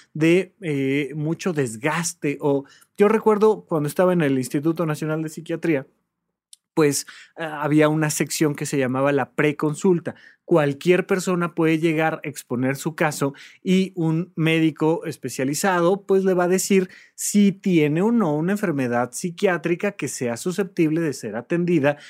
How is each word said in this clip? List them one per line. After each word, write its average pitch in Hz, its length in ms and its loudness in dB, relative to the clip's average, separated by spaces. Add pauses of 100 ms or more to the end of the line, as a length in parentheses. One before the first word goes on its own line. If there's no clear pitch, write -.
(140)
de, 170 480 2
eh, 139 520 -2
mucho 156 380 -4
desgaste. 143 880 -4
O 139 240 0 (320)
yo 202 120 4
recuerdo 214 580 2
cuando 147 220 -2
estaba 185 260 2
en 175 80 2
el 135 160 2
Instituto 156 480 -2
Nacional 156 360 -4
de 156 60 -6
Psiquiatría, 160 580 -4 (880)
pues, 147 320 2 (300)
ah, 151 260 -8
había 151 260 4
una 156 200 2
sección 147 460 -2
que 147 100 -8
se 143 140 -4
llamaba 131 320 0
la 135 220 0
preconsulta. 156 840 0 (300)
Cualquier 165 640 2
persona 175 480 -2
puede 160 260 2
llegar 160 440 0
a 156 40 -8
exponer 131 480 -4
su 156 180 -6
caso 143 400 -2 (300)
y 185 320 2
un 165 400 -2
médico 160 680 0
especializado, 170 1040 -2
pues, 190 180 2
le 190 100 2
va 180 100 2
a 180 40 0
decir 190 400 2 (280)
si 202 340 2
tiene 165 500 2
o 214 120 2
no 190 240 2
una 165 160 -2
enfermedad 131 600 -2
psiquiátrica 175 800 -2
que - 140 -8
sea 120 300 -4
susceptible 175 640 -2
de 156 140 -2
ser 110 200 -10
atendida 147 640 0 (100)